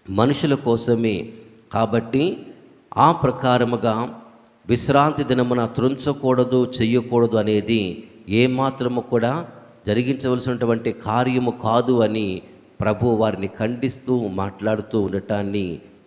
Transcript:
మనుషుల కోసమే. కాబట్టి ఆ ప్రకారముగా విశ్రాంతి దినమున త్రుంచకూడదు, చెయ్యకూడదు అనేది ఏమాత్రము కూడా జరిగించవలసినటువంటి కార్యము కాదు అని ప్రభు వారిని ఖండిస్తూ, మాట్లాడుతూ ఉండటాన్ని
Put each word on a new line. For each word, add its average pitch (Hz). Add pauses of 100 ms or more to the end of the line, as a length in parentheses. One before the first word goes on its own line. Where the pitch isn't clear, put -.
(100)
మనుషుల 139
కోసమే. 117 (440)
కాబట్టి 117 (520)
ఆ 147
ప్రకారముగా 120 (480)
విశ్రాంతి 139
దినమున 123
త్రుంచకూడదు, 127
చెయ్యకూడదు 117
అనేది 104 (200)
ఏమాత్రము 127
కూడా 123 (400)
జరిగించవలసినటువంటి 120
కార్యము 123
కాదు 120
అని 107 (380)
ప్రభు 104
వారిని 107
ఖండిస్తూ, 120
మాట్లాడుతూ 101
ఉండటాన్ని 98 (280)